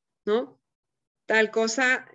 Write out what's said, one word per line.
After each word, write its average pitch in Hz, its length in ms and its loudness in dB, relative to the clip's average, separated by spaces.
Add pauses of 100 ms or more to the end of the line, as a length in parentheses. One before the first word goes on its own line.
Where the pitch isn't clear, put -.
(260)
¿no? 233 340 -4 (680)
Tal 214 240 2
cosa 247 640 0